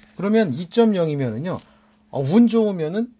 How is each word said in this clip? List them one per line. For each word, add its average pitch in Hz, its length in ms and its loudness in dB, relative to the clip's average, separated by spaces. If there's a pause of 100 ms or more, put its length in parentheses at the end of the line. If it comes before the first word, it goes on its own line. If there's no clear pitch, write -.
(160)
그러면 202 380 0
이 165 160 -10
점 226 240 4
영이면은요, 147 640 -2 (520)
어, - 80 -6
운 185 280 4
좋으면은 208 600 -2 (100)